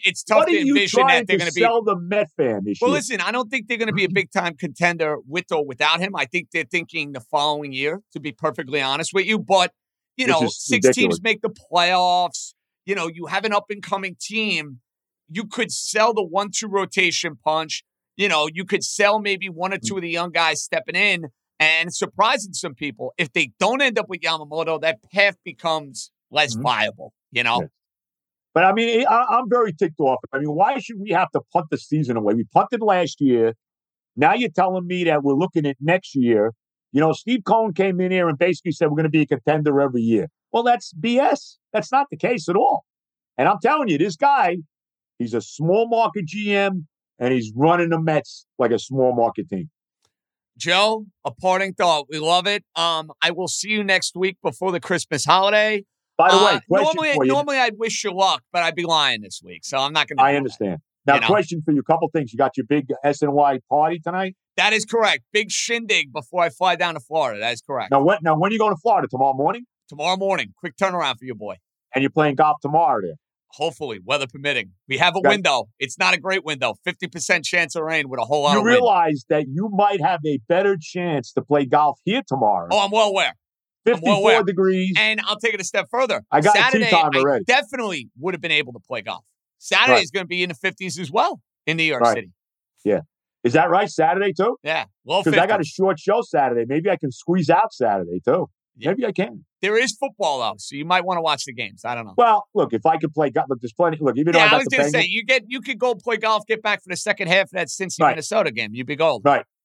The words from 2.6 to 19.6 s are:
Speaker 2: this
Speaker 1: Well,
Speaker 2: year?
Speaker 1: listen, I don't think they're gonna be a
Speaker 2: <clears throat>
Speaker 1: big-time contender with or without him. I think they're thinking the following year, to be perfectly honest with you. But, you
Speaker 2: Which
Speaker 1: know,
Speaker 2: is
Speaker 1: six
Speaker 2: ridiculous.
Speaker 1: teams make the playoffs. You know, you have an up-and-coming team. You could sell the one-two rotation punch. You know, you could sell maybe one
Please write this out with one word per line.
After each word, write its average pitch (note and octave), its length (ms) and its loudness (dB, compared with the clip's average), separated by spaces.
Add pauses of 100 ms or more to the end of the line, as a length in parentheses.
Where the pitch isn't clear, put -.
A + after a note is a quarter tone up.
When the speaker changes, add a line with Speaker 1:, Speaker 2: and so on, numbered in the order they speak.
Speaker 2:
this G2+ 160 -4
Speaker 1:
Well, B3 100 2
Speaker 2:
year? D4 80 0
Speaker 1:
listen, A#3 220 -4
I F#3+ 120 -2
don't A#3+ 180 -4
think A#3+ 160 -6
they're A#3+ 120 -4
gonna A3 140 -2
be F#3+ 120 0
a F3 40 0
Speaker 2:
<clears throat> F3+ 60 -4
Speaker 1:
big-time F3+ 420 -2
contender D#3+ 600 -2 (100)
with E3 240 -8
or D3+ 160 0
without D3 320 0
him. F#3+ 160 -4
I C#3+ 100 -2
think F3 280 -6
they're E3 100 -2
thinking D#3 500 -8
the C3 80 -12
following D3 520 -2
year, D3 280 -4 (120)
to - 80 -12
be C#3+ 100 -10
perfectly D3 500 -4
honest C#3 320 -4
with F#3+ 140 -2
you. G#3+ 140 0
But, F3+ 320 2 (440)
you C4 100 -4
Speaker 2:
Which - 40 2 (100)
Speaker 1:
know, - 60 2
Speaker 2:
is - 100 -6
Speaker 1:
six G#3 300 0
Speaker 2:
ridiculous. B2+ 320 2
Speaker 1:
teams F3+ 40 -16
make G#3+ 200 -2
the G#3+ 80 -4
playoffs. F3+ 1040 0 (320)
You F#3+ 80 -4
know, E3+ 180 -4
you E3 140 -12
have F#3+ 180 -2
an G#3+ 80 -2
up-and-coming G3+ 680 -4
team. E3+ 600 -6 (480)
You F#3+ 160 -8
could A3 280 -6
sell A3 420 0
the G#3 100 0
one-two G3 440 -4
rotation F#3 760 -2
punch. D#3 380 -2 (340)
You G3+ 120 0
know, D#3 240 0
you F#3 120 -8
could G3 200 -4
sell G#3 340 0
maybe G3 300 -4
one F3+ 240 -6